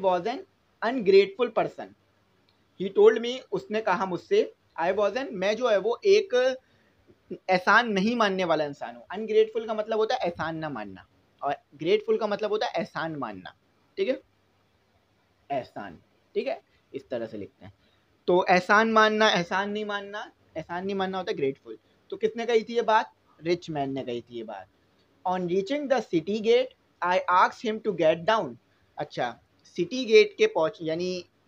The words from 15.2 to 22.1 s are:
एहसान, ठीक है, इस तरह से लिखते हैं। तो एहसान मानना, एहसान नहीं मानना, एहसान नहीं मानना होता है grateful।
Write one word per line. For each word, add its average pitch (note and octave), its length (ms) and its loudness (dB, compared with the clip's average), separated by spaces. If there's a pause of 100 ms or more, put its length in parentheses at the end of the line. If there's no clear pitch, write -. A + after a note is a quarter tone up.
एहसान, A2 480 -10 (360)
ठीक G#3 120 -4
है, - 140 -8 (320)
इस - 180 -14
तरह A#2 160 -6
से A2 120 -12
लिखते F#2+ 260 -16
हैं। F#2+ 80 -20 (560)
तो F#3 220 4
एहसान G#3 420 4
मानना, G#3+ 380 6
एहसान F#3+ 400 -2
नहीं G#3+ 140 -6
मानना, G3+ 460 -8 (260)
एहसान E3+ 280 -8
नहीं G3 100 -4
मानना F#3+ 240 -2
होता F#3 120 -6
है G3 60 -4
grateful। C3+ 420 -4 (320)